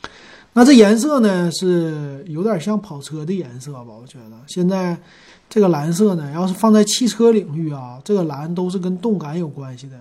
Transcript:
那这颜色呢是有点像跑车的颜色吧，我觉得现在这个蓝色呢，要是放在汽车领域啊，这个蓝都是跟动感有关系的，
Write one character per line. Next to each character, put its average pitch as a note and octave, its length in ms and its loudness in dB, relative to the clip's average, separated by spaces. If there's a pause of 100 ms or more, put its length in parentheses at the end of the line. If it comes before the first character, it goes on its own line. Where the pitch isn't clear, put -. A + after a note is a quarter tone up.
(520)
那 A#3 100 6
这 C4+ 100 8
颜 A3 240 8
色 C#4 240 0
呢 F#3 300 2
是 D#3 800 -2
有 D#3 140 -6
点 G#3 180 -2
像 G#3 200 -2
跑 C#3+ 200 -14
车 D3+ 240 -12
的 E3+ 80 -6
颜 C3 260 -8
色 C#3+ 140 -14
吧， B2 140 -16
我 A2+ 200 -20
觉 B2+ 120 -20
得 A2+ 280 -20
现 F3+ 220 -2
在 F#3 280 -2 (520)
这 - 100 -2
个 G3 120 4
蓝 D#3 200 -2
色 F#3+ 240 2
呢， D3+ 180 -6
要 E3+ 140 -4
是 F#3 60 -4
放 G#3+ 200 2
在 G#3+ 120 6
汽 A3 240 -2
车 A#3 240 4
领 F3 240 -2
域 D#3 160 -6
啊， B2+ 320 -14
这 G#3 100 -2
个 F#3+ 100 0
蓝 D#3 300 -8
都 F3+ 140 -2
是 F#3 100 -6
跟 F#3 200 -4
动 G#3 200 -2
感 D3 180 -8
有 F3 120 -6
关 C3 280 -14
系 C3+ 120 -20
的， C3 120 -20